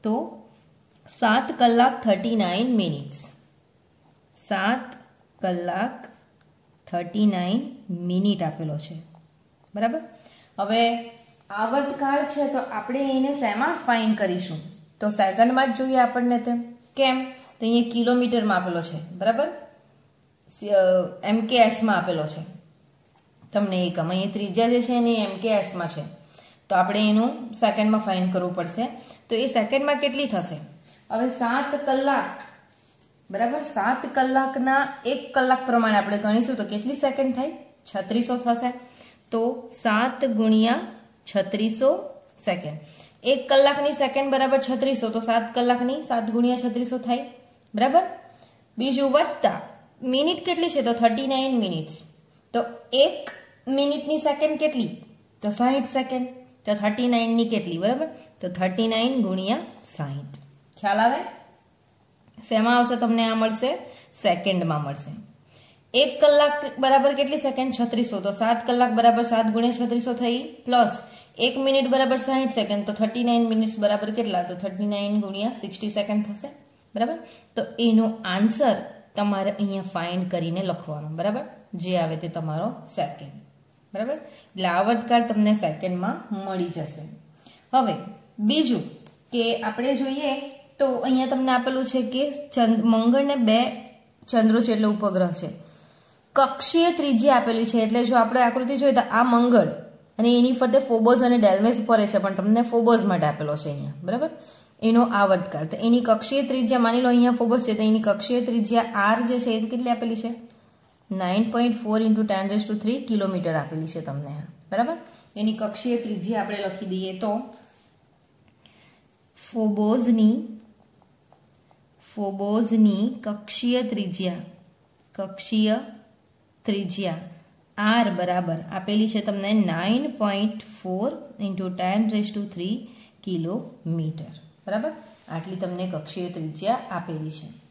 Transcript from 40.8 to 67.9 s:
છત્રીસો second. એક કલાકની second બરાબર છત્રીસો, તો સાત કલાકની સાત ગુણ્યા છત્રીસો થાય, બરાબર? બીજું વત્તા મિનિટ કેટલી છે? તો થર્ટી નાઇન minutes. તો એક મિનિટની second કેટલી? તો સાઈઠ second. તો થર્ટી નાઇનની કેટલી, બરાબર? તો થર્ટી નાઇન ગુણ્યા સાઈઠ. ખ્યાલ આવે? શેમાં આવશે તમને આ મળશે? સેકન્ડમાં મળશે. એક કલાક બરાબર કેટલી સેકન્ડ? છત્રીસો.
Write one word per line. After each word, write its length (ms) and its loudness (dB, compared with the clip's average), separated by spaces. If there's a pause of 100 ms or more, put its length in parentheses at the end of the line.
છત્રીસો 640 0 (480)
second. 400 -6 (440)
એક 260 2
કલાકની 440 4
second 380 0
બરાબર 280 2
છત્રીસો, 500 -2
તો 120 -4
સાત 240 0 (100)
કલાકની 480 0
સાત 280 -2
ગુણ્યા 260 2
છત્રીસો 420 -4
થાય, 280 -4 (480)
બરાબર? 280 4 (760)
બીજું 340 0
વત્તા 480 2 (420)
મિનિટ 420 0
કેટલી 240 0
છે? 140 0
તો 100 0
થર્ટી 340 2
નાઇન 340 0
minutes. 360 -6 (580)
તો 60 2 (320)
એક 380 2 (380)
મિનિટની 500 0
second 400 0
કેટલી? 320 0 (520)
તો 80 -2
સાઈઠ 420 0
second. 360 -4 (380)
તો 80 0
થર્ટી 340 0
નાઇનની 400 2
કેટલી, 300 -2
બરાબર? 300 0 (320)
તો 80 -6
થર્ટી 400 -2
નાઇન 340 0
ગુણ્યા 360 -2 (260)
સાઈઠ. 540 -10 (420)
ખ્યાલ 180 0
આવે? 220 4 (1300)
શેમાં 280 2
આવશે 200 2
તમને 320 0
આ 60 0
મળશે? 360 0 (520)
સેકન્ડમાં 600 0
મળશે. 280 -10 (840)
એક 160 4 (100)
કલાક 440 6 (140)
બરાબર 360 6
કેટલી 240 0
સેકન્ડ? 340 -2
છત્રીસો. 480 -2